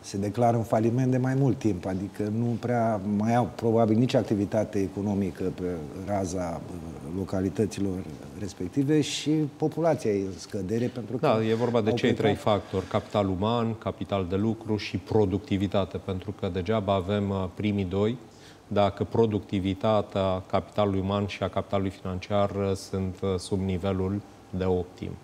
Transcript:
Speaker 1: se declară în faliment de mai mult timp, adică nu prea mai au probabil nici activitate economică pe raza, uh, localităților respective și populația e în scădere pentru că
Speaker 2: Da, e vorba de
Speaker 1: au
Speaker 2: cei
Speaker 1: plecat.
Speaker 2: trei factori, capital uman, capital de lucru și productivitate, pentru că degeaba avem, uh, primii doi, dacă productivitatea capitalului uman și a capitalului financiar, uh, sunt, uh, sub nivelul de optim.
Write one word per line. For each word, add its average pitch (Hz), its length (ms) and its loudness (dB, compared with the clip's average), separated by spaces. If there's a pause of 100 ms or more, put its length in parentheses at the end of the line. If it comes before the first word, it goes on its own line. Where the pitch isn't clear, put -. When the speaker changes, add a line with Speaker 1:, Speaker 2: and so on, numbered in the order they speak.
Speaker 1:
se - 160 -8
declară 117 400 2
în 113 60 0
faliment 117 480 2
de 127 60 2
mai 131 160 0
mult 135 240 4
timp, 95 280 0
adică 95 520 -4
nu 120 80 0 (140)
prea 113 400 0 (180)
mai 113 180 2
au 113 200 2
probabil 113 420 4
nici 123 160 4
activitate 107 680 2
economică 98 640 -2
pe 90 200 -4 (440)
raza, 92 600 -2
uh, 87 60 -10 (440)
localităților 95 760 -2 (460)
respective 135 640 0
și - 280 -2 (280)
populația 156 540 0
e 98 140 0
în 92 120 -8
scădere 107 500 -4
pentru 117 300 -6
că 131 80 -2
Speaker 2:
Da, 131 200 4
e 110 80 2
vorba 117 280 2
de 107 80 2
Speaker 1:
au 120 60 2
Speaker 2:
cei 113 180 4
Speaker 1:
plecat. - 120 0
Speaker 2:
trei 101 100 4 (180)
factori, 95 320 0
capital 104 440 0
uman, 110 480 0
capital 98 520 -2
de 95 60 0
lucru 107 420 0
și - 200 -6
productivitate, 98 1000 2
pentru 92 420 -6
că 98 140 -2
degeaba 98 400 0
avem, 98 360 0
uh, 95 240 0
primii 101 320 0
doi, 101 320 0 (500)
dacă 101 360 2
productivitatea 98 1500 0
capitalului 98 480 0
uman 101 280 0
și - 160 -4
a 92 60 0
capitalului 98 420 -2
financiar, 98 580 -2
uh, 98 260 0
sunt, 95 460 -4
uh, 98 160 0
sub 95 240 -2
nivelul 95 600 0 (280)
de 92 160 -2
optim. 90 460 -2 (120)